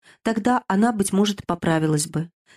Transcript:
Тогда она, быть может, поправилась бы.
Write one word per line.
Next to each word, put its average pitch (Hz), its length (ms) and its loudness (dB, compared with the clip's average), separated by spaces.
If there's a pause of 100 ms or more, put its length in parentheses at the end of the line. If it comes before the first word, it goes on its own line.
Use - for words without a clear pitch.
(220)
Тогда 226 460 0
она, 208 240 2
быть 196 200 -2
может, 202 340 0
поправилась 160 600 0
бы. 165 240 -6 (260)